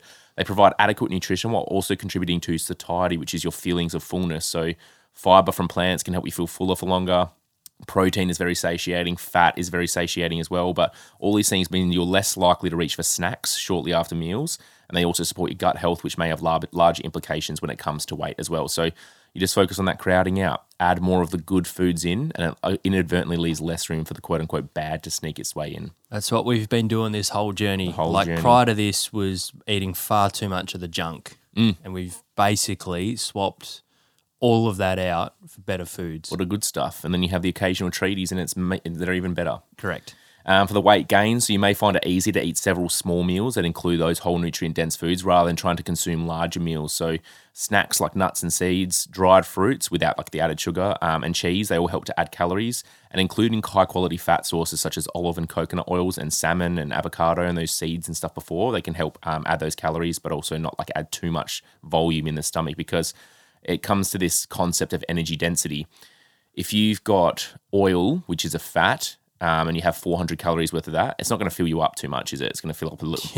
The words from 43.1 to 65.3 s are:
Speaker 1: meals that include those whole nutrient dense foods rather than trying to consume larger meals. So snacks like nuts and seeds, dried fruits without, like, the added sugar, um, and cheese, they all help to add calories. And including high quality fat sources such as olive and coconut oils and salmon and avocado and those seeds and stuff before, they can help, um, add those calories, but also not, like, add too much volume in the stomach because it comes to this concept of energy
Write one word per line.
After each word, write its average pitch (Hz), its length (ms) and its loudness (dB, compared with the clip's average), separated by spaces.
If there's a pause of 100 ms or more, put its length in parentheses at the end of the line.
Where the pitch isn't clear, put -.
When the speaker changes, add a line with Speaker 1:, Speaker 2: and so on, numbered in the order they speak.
Speaker 1:
meals 98 300 0
that 92 100 2
include 85 340 0
those 82 200 2
whole 87 180 0
nutrient 85 400 -2
dense 82 180 0
foods 92 300 -2
rather 90 240 6
than 85 80 0
trying 87 180 0
to 82 80 -6
consume 82 420 -2
larger 82 360 -4
meals. 78 320 -4
So 82 240 -2 (340)
snacks - 480 0
like 82 160 -2
nuts - 280 0
and 85 100 -2
seeds, 90 540 0
dried 92 380 6
fruits - 460 -2
without, 80 260 0
like, - 140 -10
the 80 80 -4
added 80 180 0
sugar, 92 440 -2
um, 82 240 0
and 87 100 -2
cheese, 95 320 0
they 90 100 0
all 87 120 2
help 90 160 -4
to - 120 -6
add 85 140 -2
calories. 101 540 -2 (260)
And - 80 -4
including 110 420 2
high 95 220 4
quality 90 320 0
fat 82 300 0
sources 82 340 -2
such - 180 -4
as 80 160 -4
olive 87 240 -2
and 82 120 -4
coconut 82 400 -4
oils 90 280 0
and 78 140 -6
salmon 87 460 0
and 76 160 -4
avocado 82 480 0
and 87 160 0
those 82 140 -4
seeds 82 360 -4
and 82 80 -6
stuff - 180 -8
before, 95 380 -4
they 98 100 -2
can 85 120 -6
help, 80 340 -4
um, 78 200 -2
add 82 120 0
those 78 160 -4
calories, 82 420 -2
but 78 140 -6
also 78 260 -4
not, 80 220 -6
like, - 160 -6
add 82 160 -6
too - 200 -4
much - 300 -4 (220)
volume 80 420 2
in 78 100 -2
the 76 80 -4
stomach 78 340 -4
because 85 360 -2 (500)
it 87 200 -2
comes 98 280 0
to 101 60 -4
this 90 280 0
concept - 480 -2
of 85 160 -4
energy 82 260 -2